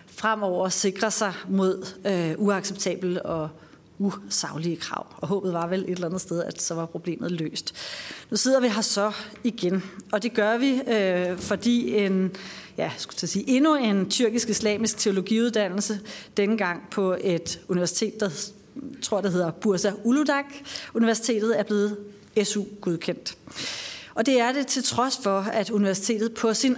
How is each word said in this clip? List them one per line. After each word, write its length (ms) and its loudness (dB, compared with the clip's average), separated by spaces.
fremover 540 0
sikre 420 0
sig 220 -2
mod, 360 2
øh, 320 0
uacceptable 880 -2
og 240 -4
usaglige 760 -2
krav. 320 -8
Og 100 -6
håbet 260 0
var 140 0
vel 120 0
et 100 -4
eller 180 -4
andet 140 -4
sted, 220 -4
at 180 -8
så 120 -4
var 120 -4
problemet 460 -6
løst. 420 -6
Nu 80 0
sidder 220 4
vi 80 4
her 140 2
så 300 0
igen, 400 0
og 120 0
det 100 -2
gør 240 4
vi, 300 4
øh, 520 2
fordi 580 2
en, 340 4
ja, 200 -2
skulle 240 -10
jeg 80 -4
sige, 200 -2
endnu 260 6
en 340 2
tyrkisk 400 2
islamisk 480 0
teologiuddannelse, 1040 0
denne 200 4
gang 240 -2
på 300 2
et 460 -2
universitet, 520 0
der 100 0
tror, 200 0
det 100 0
hedder 200 2
Bursa 400 2
Uludag 400 2
Universitetet, 640 2
er 40 0
blevet 340 2
S 140 0
U-godkendt. 800 -4
Og 120 0
det 140 6
er 120 4
det 160 0
til 160 0
trods 400 2
for, 160 2
at 300 0
universitetet 640 2
på 200 2
sin 240 4